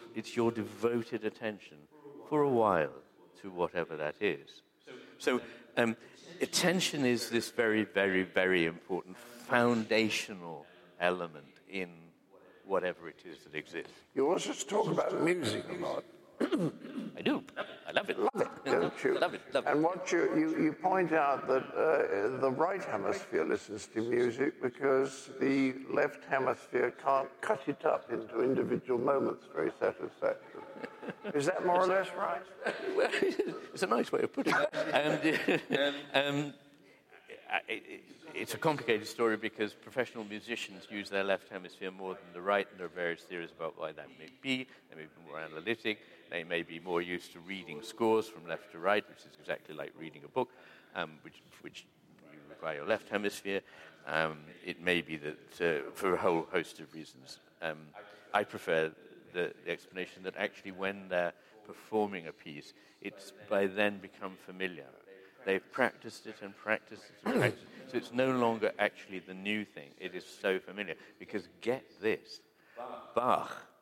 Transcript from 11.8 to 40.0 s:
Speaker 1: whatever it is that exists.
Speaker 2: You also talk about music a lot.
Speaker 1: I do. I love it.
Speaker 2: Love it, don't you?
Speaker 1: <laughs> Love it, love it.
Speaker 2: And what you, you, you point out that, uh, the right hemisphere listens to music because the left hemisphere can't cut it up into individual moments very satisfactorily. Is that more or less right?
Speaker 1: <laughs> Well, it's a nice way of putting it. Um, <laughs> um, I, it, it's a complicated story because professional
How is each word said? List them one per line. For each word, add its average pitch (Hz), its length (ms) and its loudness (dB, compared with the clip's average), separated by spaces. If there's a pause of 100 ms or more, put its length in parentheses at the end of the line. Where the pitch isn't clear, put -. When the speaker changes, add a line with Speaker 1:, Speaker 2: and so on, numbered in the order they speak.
Speaker 1:
whatever 87 440 0
it - 160 -16
is 80 200 -14
that 76 100 -14
exists. 78 380 -8 (220)
Speaker 2:
You 139 160 4
also 190 220 0
talk - 360 0
about 170 340 0
music 156 480 0
a 175 120 -8
lot. - 220 -4 (340)
Speaker 1:
I - 840 -2
do. 254 200 0 (460)
I - 40 -8
love - 180 0
it. - 80 -2
Speaker 2:
Love - 180 2
it, - 120 0 (180)
don't 165 260 2 (100)
you? 139 160 4
Speaker 1:
<laughs> - 20 2
Love 170 120 2
it, 95 80 -8 (140)
love 131 120 0
it. 143 40 2
Speaker 2:
And 147 120 4
what 175 300 0
you, 156 240 4
you, 160 280 2
you 151 80 4
point 185 400 2
out 143 360 4
that, 131 160 4 (100)
uh, 120 640 4
the 131 100 6
right 170 340 2
hemisphere 98 600 0
listens 101 500 -2
to 110 80 0
music 120 580 2
because 135 720 0 (100)
the 135 340 4 (160)
left - 380 2
hemisphere 127 640 2 (100)
can't 135 260 4 (120)
cut - 280 0
it - 180 -2
up 120 260 0
into 113 300 -2
individual 123 560 2
moments 131 560 0
very - 160 0 (100)
satisfactorily. - 840 -2 (680)
Is 143 120 0
that 180 180 0
more 180 160 6
or 185 60 4
less 185 220 2 (100)
right? 175 240 -2 (240)
Speaker 1:
<laughs> - 80 -2 (220)
Well, - 160 4
it's - 680 -2
a 185 40 2
nice 226 260 2
way - 100 2
of - 100 0
putting - 220 2
it. 156 1080 2 (520)
Um, - 0 -
<laughs> - 0 -
um, 143 400 2 (960)
I, 95 180 0
it, 101 340 -8 (320)
it's 110 200 -4
a 107 40 -6
complicated 120 480 2
story 113 300 2
because 104 360 -2
professional 117 520 -4